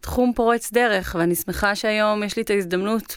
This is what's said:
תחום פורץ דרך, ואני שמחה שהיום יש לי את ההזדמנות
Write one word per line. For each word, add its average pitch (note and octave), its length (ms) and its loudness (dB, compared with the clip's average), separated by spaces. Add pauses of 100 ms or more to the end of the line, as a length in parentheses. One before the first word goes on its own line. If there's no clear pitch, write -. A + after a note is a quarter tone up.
תחום B3 360 0
פורץ A#3 360 2
דרך, G#3+ 460 2
ואני E3+ 160 2
שמחה G3+ 400 -2
שהיום G#3+ 480 0
יש G3+ 140 -6
לי A3+ 60 -2
את - 80 -4
ההזדמנות G3 680 -2